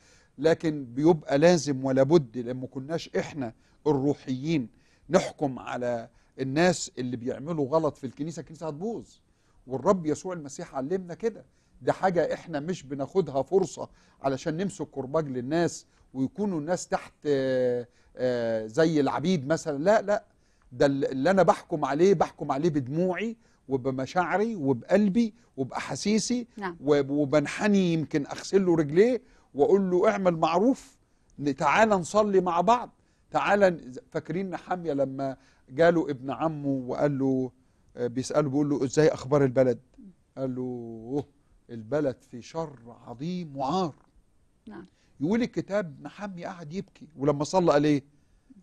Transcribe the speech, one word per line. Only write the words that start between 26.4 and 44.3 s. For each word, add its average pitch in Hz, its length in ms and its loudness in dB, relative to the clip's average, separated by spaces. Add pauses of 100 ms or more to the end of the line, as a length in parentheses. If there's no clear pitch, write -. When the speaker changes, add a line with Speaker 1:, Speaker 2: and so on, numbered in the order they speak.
Speaker 2:
نعم. 180 240 -8
Speaker 1:
وب-، 139 300 4
وبنحني 151 800 2
يمكن 151 340 -2
أغسل 185 400 0
له 170 100 4
رجليه 175 460 4 (320)
وأقول 180 360 4
له: 180 200 4
"اعمل 185 260 2
معروف، 175 600 2 (420)
ن-، 139 160 -2
تعال 170 340 4
نصلي 202 520 2
مع 175 200 2
بعض، 220 300 2 (400)
تعال 160 300 2
ن-". 175 320 2 (180)
فاكرين 170 400 -6
نحمية 165 420 -6
لما 135 440 -2 (340)
جاله 160 400 4
ابن 131 200 -8
عمه 147 380 -4
وقال 135 500 -2
له، 131 320 0 (460)
آه، 123 100 -2
بيسأله 131 420 -2
بيقول 143 220 0
له: 135 140 0
"إزاي 151 240 4
أخبار 139 360 2
البلد؟" 127 340 2 (600)
قال 131 160 -6
له: 127 80 -8
"أوه، 120 640 -8 (460)
البلد 120 460 -4 (140)
في 120 120 -16
شر 131 540 -12 (100)
عظيم 151 500 -8
وعار". 147 380 -2 (720)